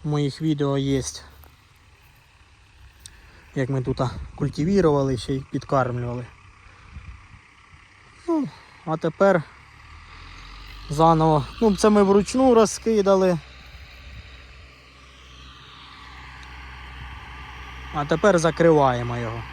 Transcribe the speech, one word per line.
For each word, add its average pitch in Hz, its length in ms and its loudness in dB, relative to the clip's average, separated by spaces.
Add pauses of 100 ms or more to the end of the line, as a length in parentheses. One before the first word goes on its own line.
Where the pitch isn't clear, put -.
в 156 40 -4
моїх 147 340 -2
відео 143 360 0
є, 139 240 0 (2500)
як 131 160 -2
ми 135 120 -2
тут 131 180 -4 (340)
культивували, 147 840 2
ще - 160 -6
й 135 160 -6
підкармлювали. 123 760 -2 (2000)
Ну, 311 200 0 (380)
а 160 100 -2
тепер 175 460 2 (1500)
заново. 160 540 4 (160)
Ну, 214 160 4
це 220 140 4
ми 208 120 6
вручну 208 520 4
розкидали. 196 840 2 (4000)
А 147 100 -4
тепер 170 340 2
закриваємо 147 800 2
його. 113 260 -6 (100)